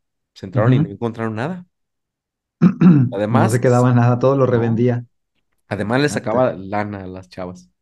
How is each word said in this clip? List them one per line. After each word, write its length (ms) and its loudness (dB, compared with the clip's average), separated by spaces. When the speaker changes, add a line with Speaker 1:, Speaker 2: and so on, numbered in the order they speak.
Speaker 1:
se 120 -16
entraron 260 2
y 60 4
Speaker 2:
Ujú. 80 0
Speaker 1:
no 20 -14
encontraron 460 -8
nada. 300 -8
Speaker 2:
<clears throat> 680 2
No 180 2
Speaker 1:
Además, 0 -
Speaker 2:
se 120 0
quedaba 320 2
nada, 260 2
todo 180 2
lo 80 4
Speaker 1:
no. 0 -
Speaker 2:
revendía. 600 0
Speaker 1:
Además, 320 -2
le 80 0
Speaker 2:
Ah, 100 -4
te 100 0
Speaker 1:
sacaba 140 0
lana 520 -8
a 20 -14
las 220 -16
chavas. 420 -14